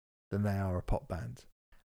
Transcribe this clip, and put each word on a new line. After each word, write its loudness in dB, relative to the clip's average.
than 2
they 2
are 0
a -2
pop 0
band. -6